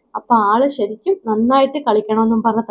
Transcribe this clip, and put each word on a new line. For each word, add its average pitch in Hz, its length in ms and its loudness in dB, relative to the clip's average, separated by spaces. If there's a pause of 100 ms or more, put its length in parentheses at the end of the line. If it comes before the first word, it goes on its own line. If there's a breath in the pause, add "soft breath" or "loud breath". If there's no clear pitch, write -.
(160)
അപ്പൊ - 180 -2
ആള് 220 340 2
ശരിക്കും 262 480 -4 (100)
നന്നായിട്ട് 262 520 0
കളിക്കണമെന്നും 220 640 0
പറഞ്ഞ് 220 280 -2